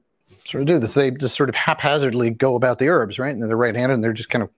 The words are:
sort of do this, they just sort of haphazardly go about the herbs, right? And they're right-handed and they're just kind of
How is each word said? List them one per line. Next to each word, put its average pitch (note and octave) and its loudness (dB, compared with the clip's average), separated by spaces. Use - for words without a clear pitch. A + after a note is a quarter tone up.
sort C#3 -6
of C#3 0
do E3+ 4
this, G#2+ -2
they C#3 2
just C3 -4
sort C#3 2
of A2+ -4
haphazardly C3+ 0
go B2 0
about B2 0
the C3+ 2
herbs, B2 0
right? C#3 -4
And A2+ -6
they're A2+ -2
right-handed A#2+ 0
and A2+ 0
they're A2+ 0
just A2+ -10
kind A#2 0
of G2 -8